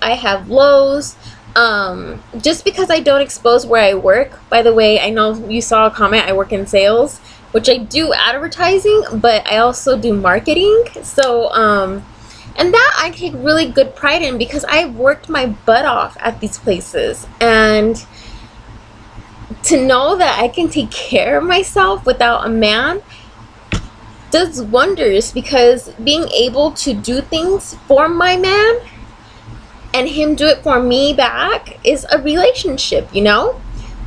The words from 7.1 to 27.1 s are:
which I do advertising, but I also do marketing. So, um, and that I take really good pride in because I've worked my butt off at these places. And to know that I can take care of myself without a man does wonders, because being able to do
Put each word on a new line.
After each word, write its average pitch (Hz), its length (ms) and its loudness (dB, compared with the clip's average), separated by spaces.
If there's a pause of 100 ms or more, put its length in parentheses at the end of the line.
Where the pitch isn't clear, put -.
which 226 180 2
I 254 80 4
do 269 360 -4
advertising, 359 1000 0
but 226 340 2
I 214 120 -2
also 240 400 0
do 220 160 -2
marketing. 311 720 2 (180)
So, 240 480 0
um, 202 540 0 (500)
and 359 180 2
that 508 240 4
I 330 120 -4
take 339 260 -10
really 302 320 0
good 262 260 2
pride 294 280 -2
in 262 160 -4
because 240 260 -6
I've 302 320 -2
worked 262 320 0
my 277 200 -2
butt 233 360 0
off - 380 -2
at 226 180 -6
these - 180 -10
places. 175 680 -6 (140)
And 220 600 2 (1600)
to 330 180 2
know 262 340 2
that 311 240 0
I 233 80 0
can 330 220 -4
take 240 220 -4
care 247 460 -2
of 285 60 0
myself 381 640 0
without 240 400 0
a 220 40 -4
man 226 520 0 (1300)
does 320 320 -2
wonders, 247 720 0
because 247 580 2 (140)
being 302 260 0
able 254 420 0
to 285 220 -6
do 240 280 -4